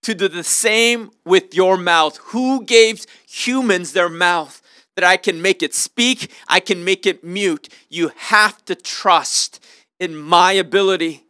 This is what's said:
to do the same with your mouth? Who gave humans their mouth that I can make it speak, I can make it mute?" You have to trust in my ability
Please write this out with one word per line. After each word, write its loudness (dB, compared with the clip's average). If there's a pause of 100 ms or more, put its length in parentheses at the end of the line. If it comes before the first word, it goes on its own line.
to -6
do -2
the -6
same 0 (160)
with 2
your 4
mouth? 0 (160)
Who -2
gave 2 (220)
humans -2
their 0
mouth -4 (320)
that -4
I 4
can -4
make 0
it -6
speak, -2 (160)
I 2
can -6
make -2
it -4
mute?" -4 (220)
You -4
have 0
to -8
trust -2 (400)
in -8
my 2
ability -2